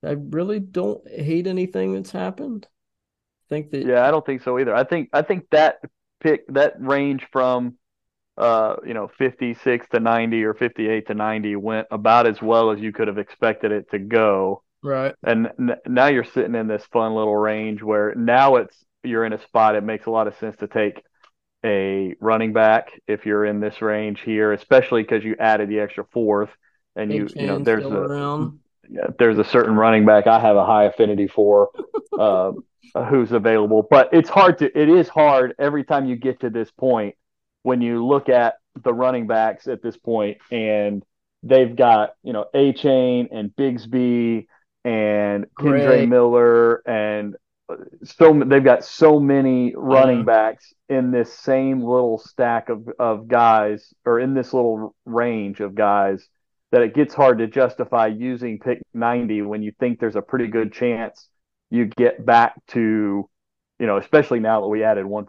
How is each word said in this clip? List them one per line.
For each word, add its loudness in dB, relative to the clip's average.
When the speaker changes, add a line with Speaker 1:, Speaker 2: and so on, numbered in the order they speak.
Speaker 1:
I -6
really -8
don't -8
hate -6
anything -4
that's -10
happened. -10
I -20
think -8
that -6
Speaker 2:
Yeah, 2
I 2
don't 0
think -8
so -4
either. -2
I 2
think, -6
I 0
think -6
that 2
pick, -2
that 0
range -4
from, -2
uh, 0
you -10
know, -8
fifty-six -4
to -2
ninety -2
or -2
fifty-eight -4
to -6
ninety -6
went -6
about 2
as -2
well 2
as -6
you -8
could -4
have -8
expected -4
it -6
to -6
go. 0
Speaker 1:
Right. -6
Speaker 2:
And -2
n-, -2
now 2
you're 0
sitting -4
in -4
this -6
fun -2
little -2
range -4
where -2
now 2
it's, -2
you're -4
in -6
a -10
spot, 0
it -2
makes -8
a -6
lot 0
of -10
sense -12
to -10
take -4
a -4
running -2
back 2
if -6
you're -2
in -4
this -8
range -4
here, -2
especially 2
'cause -2
you -6
added 0
the -2
extra -8
fourth, -2
and -6
you, -4
you -6
know, -4
Speaker 1:
Achane -6
Speaker 2:
there's 0
Speaker 1:
still -6
Speaker 2:
a, -2
Speaker 1:
around. -6
Speaker 2:
yeah, -8
there's 4
a 2
certain 2
running 4
back 6
I 6
have 4
a 2
high 4
affinity 0
for, 4
Speaker 1:
<laughs> -8
Speaker 2:
uh, 0
who's 0
available. 2
But 4
it's 4
hard 4
to, 0
it 4
is 4
hard 2
every -4
time -2
you -4
get -6
to -6
this -6
point -2
when 0
you -2
look 0
at 2
the 0
running -2
backs -2
at -8
this -8
point, -4
and -2
they've 4
got, 4
you -10
know, -4
Achane 0
and -8
Bigsby -2
and -2
Kendre 0
Speaker 1:
Gray. 4
Speaker 2:
Miller, 4
and -4
so 6
m-, 4
they've 6
got 4
so 4
many 0
running 4
Speaker 1:
Yeah. -4
Speaker 2:
backs 0
in 0
this -2
same -2
little 0
stack -4
of, -8
of -4
guys, 2
or 2
in -2
this -4
little -2
range -4
of -8
guys, -2
that 4
it -2
gets 0
hard 4
to -2
justify -2
using -8
pick -6
ninety -4
when -6
you -8
think -4
there's -4
a -4
pretty -4
good -4
chance -6
you 0
get -2
back 4
to, -2
you -4
know, 0
especially 0
now 0
that -6
we -2
added 0
one -8